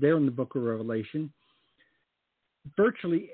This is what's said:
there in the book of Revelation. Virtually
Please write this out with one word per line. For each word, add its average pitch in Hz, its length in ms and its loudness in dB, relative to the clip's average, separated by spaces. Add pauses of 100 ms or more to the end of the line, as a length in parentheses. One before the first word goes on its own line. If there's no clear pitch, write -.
there 151 180 4
in 143 80 4
the 131 40 2
book 127 240 -6
of 131 80 -2
Revelation. 113 720 -4 (1400)
Virtually 190 580 0